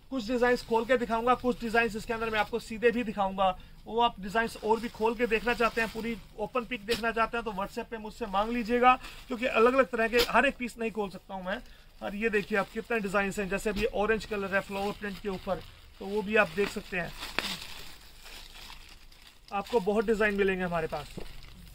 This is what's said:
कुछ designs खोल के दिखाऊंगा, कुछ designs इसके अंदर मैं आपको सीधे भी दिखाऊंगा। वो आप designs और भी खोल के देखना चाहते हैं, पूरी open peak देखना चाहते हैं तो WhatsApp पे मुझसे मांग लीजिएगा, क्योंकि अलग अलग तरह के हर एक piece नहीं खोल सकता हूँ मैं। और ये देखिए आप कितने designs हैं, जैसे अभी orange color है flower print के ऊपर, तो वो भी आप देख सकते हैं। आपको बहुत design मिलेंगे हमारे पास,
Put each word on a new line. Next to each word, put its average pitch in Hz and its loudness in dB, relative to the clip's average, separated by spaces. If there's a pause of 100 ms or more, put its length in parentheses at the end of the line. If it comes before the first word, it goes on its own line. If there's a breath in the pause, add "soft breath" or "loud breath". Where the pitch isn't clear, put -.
(120)
कुछ 254 -4
designs 247 4
खोल 226 2
के 247 4
दिखाऊंगा, 226 2
कुछ 240 0
designs 233 2
इसके 220 -4
अंदर 226 -2
मैं 220 2
आपको 214 2
सीधे 226 2
भी 233 0
दिखाऊंगा। 196 2 (300 loud breath)
वो 220 0
आप 233 2
designs 214 0
और 214 2
भी 226 -4
खोल 220 0
के 240 0
देखना 220 2
चाहते 226 2
हैं, 220 0
पूरी 226 -4 (240)
open 220 -2
peak 226 -6
देखना 226 0
चाहते 220 0
हैं 233 -4
तो 220 -6
WhatsApp 202 -6
पे 233 -10
मुझसे 214 -10
मांग 202 0
लीजिएगा, 240 6 (340 loud breath)
क्योंकि 240 -4
अलग 240 6
अलग 262 6
तरह 226 0
के 226 2 (120)
हर 240 6
एक 277 2
piece 240 -8
नहीं 226 -4
खोल 202 -4
सकता 185 -14
हूँ 185 -8
मैं। 196 -4 (440 soft breath)
और 214 -6
ये 220 0
देखिए 202 0
आप 190 0
कितने 226 -4
designs 196 0
हैं, 196 -2
जैसे 196 -2
अभी 208 -2 (100)
orange 214 0
color 196 -4
है 196 2
flower 196 -4
print 202 -8
के 208 -6
ऊपर, 180 -4 (380 loud breath)
तो 196 -10
वो 202 -2
भी 208 -2
आप 208 6
देख 196 2
सकते - -8
हैं। 170 -4 (2500)
आपको 208 0
बहुत 208 2
design 208 4
मिलेंगे 190 2
हमारे 170 -2
पास, 147 -8 (600)